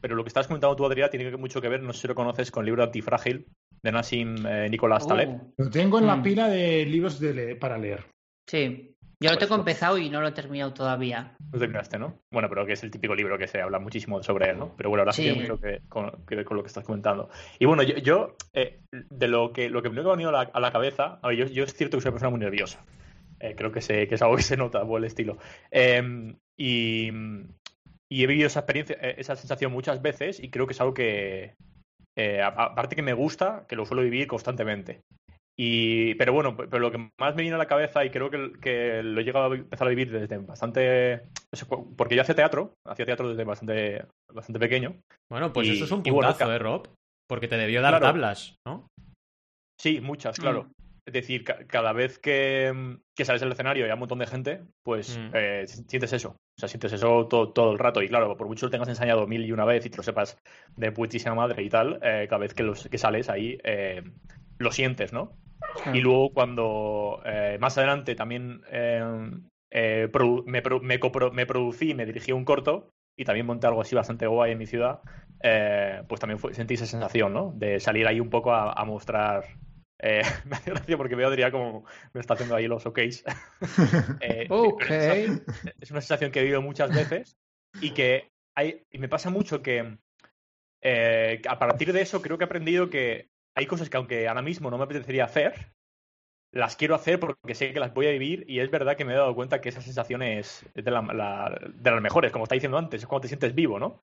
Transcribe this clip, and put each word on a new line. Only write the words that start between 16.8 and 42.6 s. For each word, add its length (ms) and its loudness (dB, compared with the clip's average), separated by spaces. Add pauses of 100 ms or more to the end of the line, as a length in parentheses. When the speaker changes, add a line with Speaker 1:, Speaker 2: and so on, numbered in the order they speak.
Speaker 1:
comentando. 440 -2 (300)
Y 80 4
bueno, 160 8
yo, 140 4
yo, 400 2 (160)
eh, 260 -2 (140)
de 340 -2
lo 260 4
que, 180 -2
lo 120 -2
que 80 -2
primero 140 -4
que 20 2
me 60 6
ha 40 6
venido 120 -2
a 160 2
la, 80 -8
a 80 0
la 100 2
cabeza, 500 0
a 80 -2
ver, 80 2
yo, 100 2
yo 180 0
es 100 -8
cierto 220 -2
que 60 0
soy 80 0
una 40 -4
persona 160 0
muy 100 -2
nerviosa. 440 -4 (560)
Eh, 160 -8
creo 160 -4
que 80 -4
se, 260 2
que 80 0
es 80 2
algo 140 6
que 60 2
se 140 0
nota 300 0
por 140 -2
el 60 -2
estilo. 320 -6 (340)
Em, 640 4 (200)
y, 540 0 (960)
y 140 2
he 60 6
vivido 180 4
esa 140 0
experiencia, 400 -2
eh, 180 -6
esa 160 -6
sensación 380 -4
muchas 280 -4
veces 380 -4
y 120 -14
creo 180 -2
que 60 -6
es 60 -6
algo 140 2
que, 600 -2 (600)
eh, 240 0
a-, 80 4
aparte 460 -2
que 80 -4
me 120 0
gusta, 540 -2
que 60 -8
lo 100 -2
suelo 180 0
vivir 260 0
constantemente. 720 -4 (600)
Y, 540 2
pero 180 4
bueno, 240 2
pe-, 120 -8
pero 120 0
lo 120 2
que 260 -8
más 160 0
me 80 -2
viene 140 -2
a 20 0
la 80 2
cabeza 380 2
y 60 -2
creo 200 -4
que, 300 -6
que 420 -2
lo 180 -2
he 40 0
llegado 220 2
a 20 4
vi-, 100 -2
empezar 300 -2
a 20 4
vivir 220 0
desde 260 -4
bastante, 840 2 (300)
no 40 -12
sé, 100 -12
cu-, 300 -6
porque 180 2
yo 80 6
hacía 140 2
teatro, 380 2 (120)